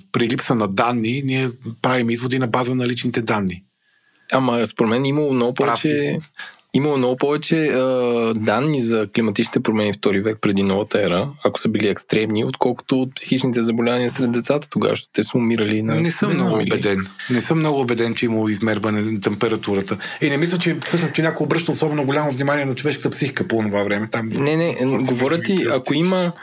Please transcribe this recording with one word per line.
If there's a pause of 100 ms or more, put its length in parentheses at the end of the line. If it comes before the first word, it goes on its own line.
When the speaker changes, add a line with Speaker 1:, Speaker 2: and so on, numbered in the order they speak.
(120)
Speaker 1:
При
липса
на
данни
ние (320)
правим
изводи
на
база
на
личните
данни. (720)
Speaker 2:
Ама
според
мен
имало
много
Speaker 1:
Прав
си.
Speaker 2:
повече, (560)
имало
много
повече,
а, (580)
данни
за
климатичните
промени
втори
век
преди
новата
ера, (140)
ако
са
били
екстремни,
отколкото
от
психичните
заболявания
сред
децата
тогава,
защото
те
са
умирали
на
Speaker 1:
Не
съм
Speaker 2:
студена,
Speaker 1:
много
Speaker 2:
или?
Speaker 1:
убеден. (240)
Не
съм
много
убеден,
че
има
измерване
на
температурата. (220)
И
не
мисля,
че
всъщност,
че
някой
обръща
особено
голямо
внимание
на
човешката
психика
по
онова
време.
Там
Speaker 2:
Не,
не, (220)
Speaker 1:
са
Speaker 2:
говоря
Speaker 1:
били
Speaker 2:
ти,
ако
Speaker 1:
критици.
Speaker 2:
има, (100)